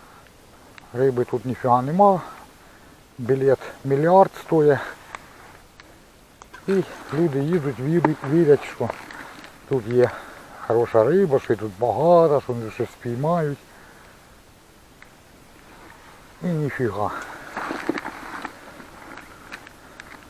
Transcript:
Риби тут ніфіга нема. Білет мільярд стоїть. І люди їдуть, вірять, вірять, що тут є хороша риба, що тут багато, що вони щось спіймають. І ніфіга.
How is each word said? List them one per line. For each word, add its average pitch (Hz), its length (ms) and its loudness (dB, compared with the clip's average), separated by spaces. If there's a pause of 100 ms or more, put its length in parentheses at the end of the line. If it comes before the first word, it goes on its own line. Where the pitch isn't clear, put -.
(960)
Риби 123 300 2
тут 117 200 -4
ніфіга 123 380 2
нема. 180 380 4 (1000)
Білет 131 400 2 (260)
мільярд 160 460 4 (100)
стоїть. 147 380 4 (1900)
І 190 140 2 (320)
люди 147 240 0
їдуть, 139 420 -2
вірять, 156 360 2 (140)
вірять, 151 340 4 (120)
що 117 140 -4 (760)
тут 123 180 -2
є 123 240 2 (560)
хороша 113 380 4
риба, 151 360 2
що - 160 -2
тут 104 220 -8
багато, 143 600 4
що - 120 -8
вони 117 180 -6
щось 110 200 -6
спіймають. 143 680 -4 (2750)
І 165 40 -6
ніфіга. 127 640 -2 (3250)